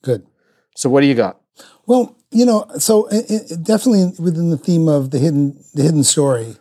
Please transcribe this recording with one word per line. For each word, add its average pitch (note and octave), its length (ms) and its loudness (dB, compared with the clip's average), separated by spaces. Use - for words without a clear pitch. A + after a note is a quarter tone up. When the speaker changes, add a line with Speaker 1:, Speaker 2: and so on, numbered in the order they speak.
Speaker 1:
Good. - 240 -4
Speaker 2:
So - 140 -4
what C#3 120 4
do C#3+ 60 4
you C3+ 80 2
got? G#2 240 -2
Speaker 1:
Well, B3 300 0
you A#3+ 140 2
know, A3 200 0
so G#3+ 300 0
it, G#3+ 220 -4
it, F#3 340 -6
definitely G#3 540 2
within E3+ 320 -2
the D#3+ 80 0
theme E3 300 0
of C#3 240 0
the C#3 80 -2
hidden, C#3+ 420 0
the C#3+ 100 -2
hidden D3+ 200 2
story A#2+ 580 0